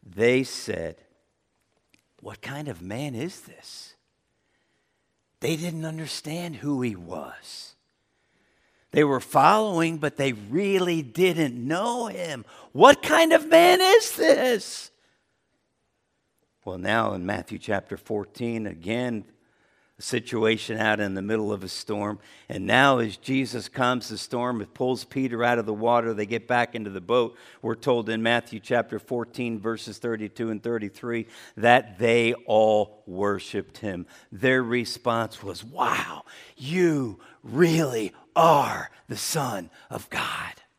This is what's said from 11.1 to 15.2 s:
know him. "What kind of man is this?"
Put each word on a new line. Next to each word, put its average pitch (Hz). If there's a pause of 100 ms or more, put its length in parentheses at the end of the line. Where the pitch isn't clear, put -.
know 196
him. 160 (280)
"What 240
kind 320
of 311
man 349
is 392
this?" - (1700)